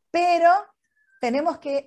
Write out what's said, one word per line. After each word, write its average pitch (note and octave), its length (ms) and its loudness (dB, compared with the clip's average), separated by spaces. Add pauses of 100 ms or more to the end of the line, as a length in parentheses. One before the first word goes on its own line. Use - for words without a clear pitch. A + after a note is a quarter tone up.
(100)
pero E4+ 400 2 (680)
tenemos C#4+ 380 -4
que C#4 280 -8